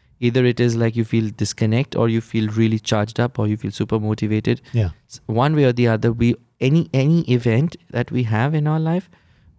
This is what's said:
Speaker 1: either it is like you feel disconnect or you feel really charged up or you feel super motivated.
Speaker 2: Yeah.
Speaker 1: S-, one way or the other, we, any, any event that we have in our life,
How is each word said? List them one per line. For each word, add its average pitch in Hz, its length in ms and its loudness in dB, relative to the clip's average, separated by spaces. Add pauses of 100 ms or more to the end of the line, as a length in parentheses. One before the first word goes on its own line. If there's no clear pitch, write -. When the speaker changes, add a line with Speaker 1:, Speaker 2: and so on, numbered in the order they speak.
(200)
Speaker 1:
either 123 260 2
it 120 140 0
is 120 160 2
like 113 200 0
you 117 100 0
feel 110 320 0
disconnect 113 580 -2
or 113 140 2
you 113 120 0
feel 110 280 -2
really 110 300 2
charged 107 400 -2
up 120 200 -2
or 107 80 0
you 107 100 -2
feel 98 140 -8
super 110 280 -2
motivated. 107 640 -2 (120)
Speaker 2:
Yeah. 104 180 0 (180)
Speaker 1:
S-, - 160 -20
one 127 300 0
way 143 100 4
or 123 80 2
the 120 140 2
other, 113 240 2
we, 117 240 2 (240)
any, 139 340 2
any 151 280 2
event 120 540 0 (160)
that 120 200 -4
we 123 120 -2
have 113 300 0
in 151 140 0
our 156 120 0
life, 165 300 -4 (500)